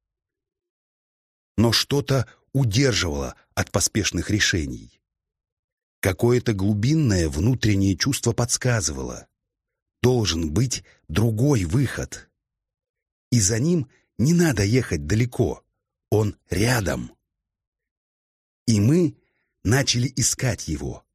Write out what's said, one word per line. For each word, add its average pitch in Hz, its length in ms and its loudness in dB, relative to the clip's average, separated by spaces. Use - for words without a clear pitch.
Но 113 160 4
что-то 135 560 -2
удерживало 95 840 0
от - 160 -4
поспешных 92 580 -4
решений. 80 720 -4
Какое-то 117 520 0
глубинное 104 760 2
внутреннее 98 680 0
чувство 98 380 -2
подсказывало: 76 920 -4
должен 87 500 0
быть 120 320 -2
другой 110 560 2
выход. 85 680 -4
И 123 80 4
за 110 200 0
ним 160 300 0
не 139 160 4
надо 160 300 4
ехать 98 440 0
далеко, 110 560 0
он 104 280 0
рядом. 85 680 -2
И 113 140 4
мы 156 340 2
начали 127 520 0
искать - 520 -2
его. 71 480 -8